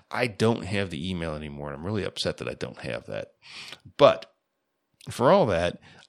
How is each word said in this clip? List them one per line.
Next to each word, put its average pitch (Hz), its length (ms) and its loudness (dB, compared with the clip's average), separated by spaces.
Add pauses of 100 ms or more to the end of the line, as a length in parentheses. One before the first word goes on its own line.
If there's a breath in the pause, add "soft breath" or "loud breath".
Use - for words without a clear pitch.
I 123 180 0
don't 110 360 2
have 98 260 -2
the 85 200 -6
email 82 260 -4
anymore, 73 320 -8
and 71 100 -8
I'm 80 80 -8
really 101 200 -2
upset - 320 -4
that 62 100 -8
I 58 60 -6
don't - 260 -10
have 58 280 -8
that. 52 260 -8 (640 loud breath)
But 127 340 6 (800)
for 131 240 4
all 196 140 6
that, 87 320 0 (300 loud breath)